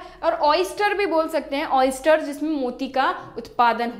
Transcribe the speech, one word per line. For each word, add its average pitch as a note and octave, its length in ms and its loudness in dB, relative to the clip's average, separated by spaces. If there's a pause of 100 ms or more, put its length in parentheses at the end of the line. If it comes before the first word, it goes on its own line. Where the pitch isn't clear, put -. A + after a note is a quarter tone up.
(240)
और E4 80 2
ऑयस्टर F#4 600 2
भी G4 120 0
बोल D#4+ 220 0
सकते C#4+ 280 -4
हैं, D4+ 100 -2
oyster C4+ 540 4
जिसमें C#4+ 300 -4
मोती C4 380 -4
का D#4 500 -2
उत्पादन A#3 600 0